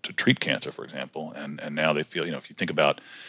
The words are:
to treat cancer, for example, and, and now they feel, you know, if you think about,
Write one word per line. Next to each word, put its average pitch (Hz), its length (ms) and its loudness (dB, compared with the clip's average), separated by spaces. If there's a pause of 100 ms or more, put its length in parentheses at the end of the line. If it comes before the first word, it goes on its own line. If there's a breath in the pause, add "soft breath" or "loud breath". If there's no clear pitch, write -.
to - 100 -8
treat - 260 6
cancer, - 320 0
for - 140 -10
example, 78 480 -8
and, 71 280 -8
and 73 140 -6
now 78 180 4
they 76 120 2
feel, 85 220 -4
you 87 60 -4
know, - 60 -4
if - 100 -14
you - 60 -18
think 85 160 -2
about, 73 300 4 (280 loud breath)